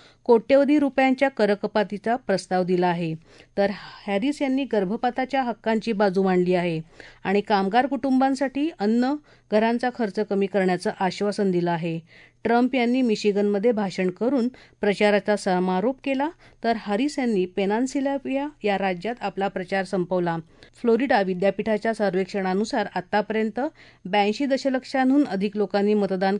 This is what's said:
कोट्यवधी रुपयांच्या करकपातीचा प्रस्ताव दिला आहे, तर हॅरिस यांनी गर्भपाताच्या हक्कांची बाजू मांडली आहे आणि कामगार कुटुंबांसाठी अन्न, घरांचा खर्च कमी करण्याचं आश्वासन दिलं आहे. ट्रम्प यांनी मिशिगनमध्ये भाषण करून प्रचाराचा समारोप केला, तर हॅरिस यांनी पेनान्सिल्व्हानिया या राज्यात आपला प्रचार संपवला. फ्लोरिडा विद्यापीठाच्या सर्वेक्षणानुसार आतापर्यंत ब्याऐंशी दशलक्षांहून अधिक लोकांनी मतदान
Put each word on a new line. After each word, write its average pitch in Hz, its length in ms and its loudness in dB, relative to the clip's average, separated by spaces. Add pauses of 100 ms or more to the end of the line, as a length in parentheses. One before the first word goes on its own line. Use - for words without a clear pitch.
(240)
कोट्यवधी 277 540 6
रुपयांच्या 269 500 2
करकपातीचा 208 880 0
प्रस्ताव 185 480 -2
दिला 180 220 2
आहे, 170 280 -2 (420)
तर 202 140 2 (360)
हॅरिस 226 360 -2
यांनी 269 220 0
गर्भपाताच्या 240 760 -2
हक्कांची 226 500 -2
बाजू 196 300 2
मांडली 180 320 2
आहे 170 260 0 (440)
आणि 196 160 2
कामगार 202 460 2
कुटुंबांसाठी 269 920 0
अन्न, 240 360 0 (380)
घरांचा 233 420 2
खर्च 214 260 -4 (100)
कमी 196 160 2
करण्याचं 190 440 0 (100)
आश्वासन 196 500 -2
दिलं 175 200 0
आहे. 165 300 -4 (440)
ट्रम्प 240 300 2
यांनी 247 280 2
मिशिगनमध्ये 208 680 2
भाषण 190 380 -2
करून 240 380 -2 (320)
प्रचाराचा 208 560 2
समारोप 185 680 0
केला, 277 240 -2 (360)
तर 233 120 2
हॅरिस 214 420 -2
यांनी 226 260 0
पेनान्सिल्व्हानिया 262 1040 -2 (160)
या 202 140 0
राज्यात 190 420 -4
आपला 196 280 -4
प्रचार 190 360 -4
संपवला. 180 520 -2 (400)
फ्लोरिडा 233 460 2
विद्यापीठाच्या 202 720 0
सर्वेक्षणानुसार 196 1000 -2
आतापर्यंत 214 640 -2 (500)
ब्याऐंशी 208 360 0
दशलक्षांहून 262 760 2
अधिक 202 320 -2
लोकांनी 202 380 0
मतदान 190 460 0